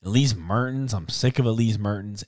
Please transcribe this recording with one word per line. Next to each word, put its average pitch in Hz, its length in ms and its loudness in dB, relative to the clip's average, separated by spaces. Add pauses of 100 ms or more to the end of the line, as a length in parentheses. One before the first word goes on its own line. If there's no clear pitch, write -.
Elise 117 300 2
Mertens. 123 580 -2
I'm 85 140 -4
sick - 320 0
of 127 60 4
Elise 113 340 2
Mertens. 101 480 -4